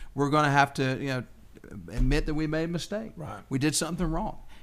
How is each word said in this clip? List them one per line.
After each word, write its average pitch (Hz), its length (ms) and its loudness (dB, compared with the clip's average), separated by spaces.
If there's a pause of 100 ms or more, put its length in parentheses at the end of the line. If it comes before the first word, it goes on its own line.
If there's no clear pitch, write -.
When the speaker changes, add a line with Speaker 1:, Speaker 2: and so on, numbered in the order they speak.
(140)
Speaker 1:
we're 139 140 2
gonna 147 220 4
have 139 240 6
to, 131 260 0
you 139 80 -4
know, 127 160 -2 (640)
admit 127 360 4
that 156 80 -2
we 156 120 0
made 156 180 0
a 170 40 -2
mistake. 202 480 -6
Speaker 2:
Right. 107 320 -10
Speaker 1:
We 135 100 -2
did 147 160 2
something 165 320 0
wrong. 165 320 -2 (240)